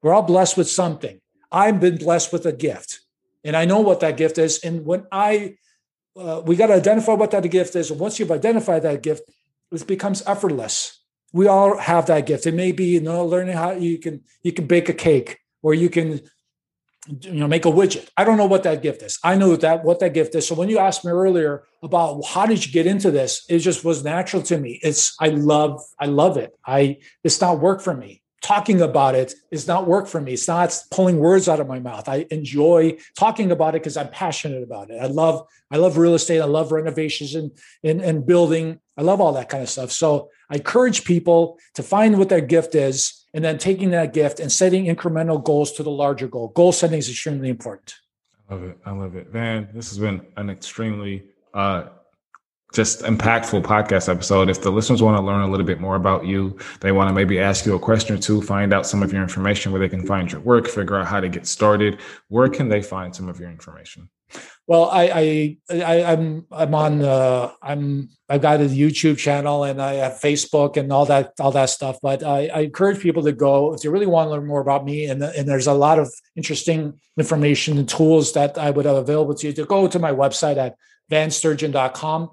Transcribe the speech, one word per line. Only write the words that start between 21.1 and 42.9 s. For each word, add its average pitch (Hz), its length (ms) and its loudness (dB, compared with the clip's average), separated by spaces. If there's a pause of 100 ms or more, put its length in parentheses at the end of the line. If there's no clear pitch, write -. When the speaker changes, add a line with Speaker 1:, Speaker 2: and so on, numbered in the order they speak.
Speaker 1:
earlier 170 540 0 (180)
about 151 420 -2
how 190 220 0
did 220 180 0
you 135 80 -10
get 165 140 2
into 196 240 2
this, 135 380 -2
it 170 100 2
just 170 260 -2
was 160 200 -2
natural 175 380 -4
to 170 160 -2
me. 120 240 -8
It's, - 360 -2
I 160 100 2
love, 151 540 2 (160)
I 143 80 -4
love 147 300 2
it. 117 180 -8 (100)
I, 139 340 0 (260)
it's 160 160 0
not 175 180 2
work 185 220 2
for 175 140 -4
me. 107 280 -16 (180)
Talking 196 400 0
about 139 340 2
it 131 200 0 (160)
is 156 160 -8
not 180 200 -2
work 196 200 2
for 165 140 -6
me. 135 120 -8
It's - 160 -6
not 175 280 0 (140)
pulling 180 280 2
words 185 300 4
out 156 120 2
of 135 80 -4
my 131 100 -10
mouth. 123 300 -12
I 139 220 -4
enjoy 160 680 2 (180)
talking 214 360 0
about 156 220 0
it 160 100 -2
'cause 147 120 -8
I'm 143 140 -8
passionate 147 540 -6
about 110 260 -16
it. 117 100 -12
I 131 60 -6
love, 156 400 0 (240)
I 143 60 -4
love 170 200 2
real 170 180 6
estate. 160 260 0
I 156 40 0
love 147 280 0
renovations 156 640 -4
and, 151 160 -8 (320)
and, 160 160 0
and 160 260 -2
building. 165 540 2 (160)
I 143 60 -4
love 190 180 2
all 165 120 4
that 127 160 -6
kind 135 140 -6
of 117 80 -10
stuff. 107 200 -8
So 151 380 0 (220)
I 147 60 -6
encourage 240 480 2
people 170 540 2 (160)
to 143 80 -10
find 208 360 4
what 196 100 4
their 185 120 4
gift 160 360 0
is, 135 420 -2 (160)